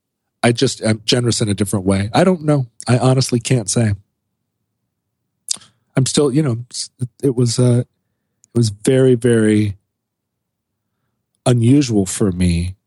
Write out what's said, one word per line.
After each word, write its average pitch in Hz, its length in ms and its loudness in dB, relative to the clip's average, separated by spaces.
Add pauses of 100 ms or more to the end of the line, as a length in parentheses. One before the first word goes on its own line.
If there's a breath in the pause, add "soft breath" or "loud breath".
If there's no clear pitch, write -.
(420)
I 120 100 2
just 123 300 -4
am 110 220 -2
generous 120 360 0
in 107 80 -2
a 101 60 -2
different 98 300 -4
way. 98 300 0
I 160 100 4
don't 185 180 0
know. 147 240 0 (220)
I 123 100 2
honestly 127 400 0
can't 117 300 -4
say. 110 240 0 (2000 loud breath)
I'm 135 100 0
still, 147 260 -2
you 156 100 0
know, 120 280 -4
s-, - 200 -14 (320)
it 135 140 -2
was, 120 220 -2
uh, 123 260 2
it - 760 -14
was 110 120 0
very, 131 440 2
very 107 640 0 (1700)
unusual 120 580 4
for 98 260 -2
me. 87 460 0 (100)